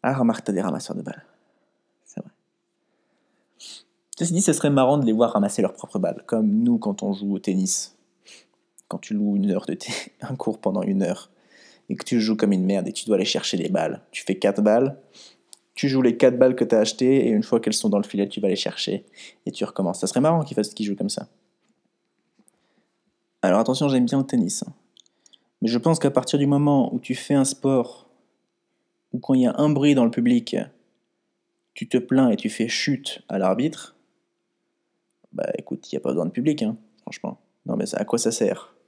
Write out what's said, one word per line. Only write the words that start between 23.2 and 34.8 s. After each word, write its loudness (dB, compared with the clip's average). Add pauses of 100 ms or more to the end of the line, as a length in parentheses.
Alors 4
attention, 0
j'aime 4
bien 0
le 0
tennis, -2
hein. -14 (880)
Mais 0
je 0
pense -2
qu'à 0
partir 0
du 2
moment 2
où -4
tu -6
fais -4
un 4
sport, -2 (1040)
où -6
quand -2
il 4
y 4
a -2
un 2
bruit 4
dans 4
le 2
public, 0 (1160)
tu -12
te 2
plains 4
et 2
tu -4
fais -2
chut -4
à -4
l'arbitre, -2 (1400)